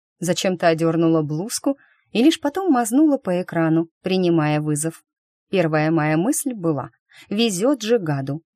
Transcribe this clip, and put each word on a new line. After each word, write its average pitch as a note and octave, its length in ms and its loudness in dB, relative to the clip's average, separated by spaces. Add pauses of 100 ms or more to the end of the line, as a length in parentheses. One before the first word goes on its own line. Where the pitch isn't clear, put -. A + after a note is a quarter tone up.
(180)
зачем-то F3+ 480 -2
одернула E3 560 2
блузку F3+ 560 -4 (320)
и G3 100 0
лишь D#4 200 4
потом F4+ 320 -2
мазнула B3+ 440 2
по F3+ 240 -4
экрану, E3 480 0 (140)
принимая E3+ 580 2
вызов. D3+ 440 -4 (460)
Первая D#3+ 420 0
моя D3+ 240 2
мысль B3 360 -2
была: E3 380 -4 (400)
"Везет A3 520 0
же A3+ 180 0
гаду, C#3+ 420 -4 (140)